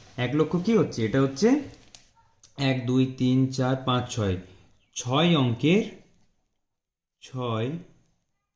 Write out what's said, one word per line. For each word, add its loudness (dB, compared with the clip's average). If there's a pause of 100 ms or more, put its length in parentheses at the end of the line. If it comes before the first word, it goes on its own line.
(180)
এক -2
লক্ষ 0 (120)
কি 2
হচ্ছে? 0
এটা 0
হচ্ছে 2 (1120)
এক, 0
দুই, 2 (140)
তিন, 2 (140)
চার, 0 (100)
পাঁচ, 0
ছয়, -2 (600)
ছয় 0
অঙ্কের, 2 (1400)
ছয় -4 (880)